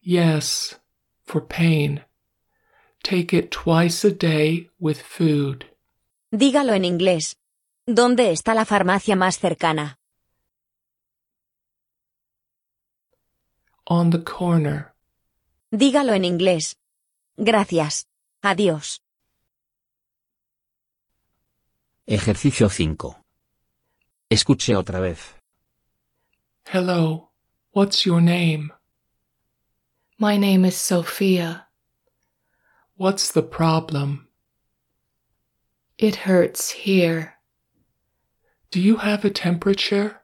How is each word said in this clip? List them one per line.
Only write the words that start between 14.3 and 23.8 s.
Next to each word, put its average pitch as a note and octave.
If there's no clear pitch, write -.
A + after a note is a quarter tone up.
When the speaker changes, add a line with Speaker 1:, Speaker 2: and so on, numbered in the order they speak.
Speaker 2:
Dígalo C4
en F#3+
inglés. F3
Gracias. G3
Adiós. F3+
Speaker 3:
Ejercicio G#2+
cinco. D#2